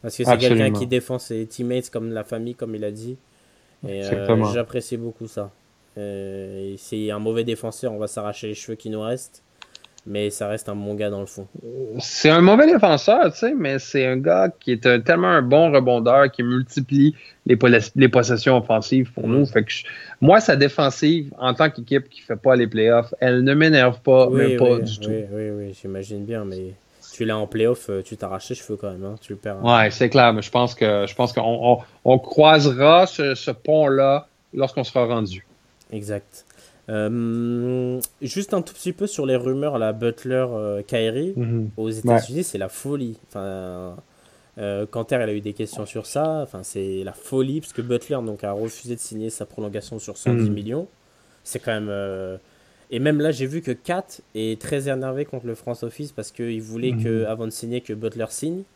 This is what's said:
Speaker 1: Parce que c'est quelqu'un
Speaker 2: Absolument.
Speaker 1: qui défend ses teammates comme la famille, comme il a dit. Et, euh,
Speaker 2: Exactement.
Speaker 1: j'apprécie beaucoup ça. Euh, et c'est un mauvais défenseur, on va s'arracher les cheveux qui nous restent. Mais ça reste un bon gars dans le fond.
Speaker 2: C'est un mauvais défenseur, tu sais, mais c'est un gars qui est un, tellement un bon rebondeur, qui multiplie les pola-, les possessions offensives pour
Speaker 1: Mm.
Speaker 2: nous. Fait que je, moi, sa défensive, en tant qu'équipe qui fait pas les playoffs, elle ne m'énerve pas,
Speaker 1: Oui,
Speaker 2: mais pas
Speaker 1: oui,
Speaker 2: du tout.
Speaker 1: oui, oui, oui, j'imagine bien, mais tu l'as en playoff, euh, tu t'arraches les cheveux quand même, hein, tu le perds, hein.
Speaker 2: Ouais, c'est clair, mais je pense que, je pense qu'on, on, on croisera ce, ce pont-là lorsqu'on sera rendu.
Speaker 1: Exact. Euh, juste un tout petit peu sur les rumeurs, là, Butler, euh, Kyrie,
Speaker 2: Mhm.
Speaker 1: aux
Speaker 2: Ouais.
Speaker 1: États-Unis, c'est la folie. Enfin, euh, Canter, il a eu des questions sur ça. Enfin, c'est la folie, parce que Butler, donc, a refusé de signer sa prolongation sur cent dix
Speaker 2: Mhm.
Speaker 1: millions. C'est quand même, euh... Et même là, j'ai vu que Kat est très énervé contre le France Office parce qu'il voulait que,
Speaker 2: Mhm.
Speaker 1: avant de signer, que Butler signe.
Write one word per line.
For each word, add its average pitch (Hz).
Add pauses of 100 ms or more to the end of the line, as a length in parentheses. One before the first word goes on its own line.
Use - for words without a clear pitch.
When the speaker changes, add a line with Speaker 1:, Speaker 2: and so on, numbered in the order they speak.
Speaker 1:
Parce 117
que 123
c'est 123
quelqu'un 120
Speaker 2:
Absolument. 107
Speaker 1:
qui 127
défend 127
ses 113
teammates 123
comme 113
la 107
famille, 120
comme 113
il 107
a 104
dit. 113 (720)
Et, 98
euh, 98
Speaker 2:
Exactement. 104
Speaker 1:
j'apprécie 117
beaucoup 113
ça. 101 (480)
Euh, 98
et 98
c'est 107
un 104
mauvais 113
défenseur, 113
on 104
va 107
s'arracher 104
les 107
cheveux 110
qui -
nous 107
restent. 120 (680)
Mais 104
ça 104
reste 107
un 104
bon 104
gars 104
dans 101
le 98
fond. 98 (520)
Speaker 2:
C'est -
un 165
mauvais 214
défenseur, 214
tu -
sais, 247
mais 143
c'est 131
un 131
gars 175 (120)
qui -
est 117
un, 123
tellement 170
un 165
bon 147
rebondeur, 127
qui -
multiplie 131 (300)
les 123
pola-, 120 (160)
les 131
possessions 120
offensives 117
pour -
Speaker 1:
Mm. 117
Speaker 2:
nous. 139
Fait 107
que -
je, - (360)
moi, 180
sa 147
défensive, 143
en 127
tant 156
qu'équipe 127
qui -
fait 110
pas 131
les 117
playoffs, 113
elle 127
ne 135
m'énerve 143
pas, 131
Speaker 1:
Oui, 131
Speaker 2:
mais 135
pas 123
Speaker 1:
oui, 113
Speaker 2:
du 110
tout. 107
Speaker 1:
oui, 110
oui, 107
oui, 101
j'imagine 98
bien, 110
mais 92 (400)
tu -
l'as 110
en 107
playoff, 113
euh, 98
tu 107
t'arraches 95
les 123
cheveux -
quand 101
même, 92
hein, 101
tu -
le 98
perds, 101
hein. 117
Speaker 2:
Ouais, 104
c'est 123
clair, 123
mais 107
je -
pense 123
que, 104
je -
pense 123
qu'on, 120
on, 117 (260)
on 127
croisera 151
ce, 143
ce -
pont-là 139 (260)
lorsqu'on 135
sera 123
rendu. 107 (460)
Speaker 1:
Exact. 104 (440)
Euh, 120 (220)
juste 196
un 180
tout -
petit -
peu 196
sur 151
les 131
rumeurs, 135
là, 110
Butler, 123
euh, 107
Kyrie, 123
Speaker 2:
Mhm. 117
Speaker 1:
aux 110
Speaker 2:
Ouais. 110
Speaker 1:
États-Unis, 120
c'est -
la 95
folie. 135 (100)
Enfin, 92 (600)
euh, 101
Canter, 117
il 110
a 107
eu 104
des 104
questions 110
sur 110
ça. 156
Enfin, 98
c'est 95
la 92
folie, 135
parce -
que 117
Butler, 120
donc, 107
a 101
refusé 113
de 117
signer 110
sa 107
prolongation 107
sur 104
cent 123
dix 113
Speaker 2:
Mhm. 104
Speaker 1:
millions. 113 (580)
C'est -
quand 113
même, 107
euh... 95 (540)
Et 120
même 147
là, 151
j'ai 131
vu 160
que 131
Kat 175 (300)
est 110
très 139
énervé 131
contre 120
le 117
France -
Office 135
parce -
qu'il 117
voulait 113
que, 113
Speaker 2:
Mhm. 107
Speaker 1:
avant 113
de 110
signer, 120
que 110
Butler 110
signe. 175 (140)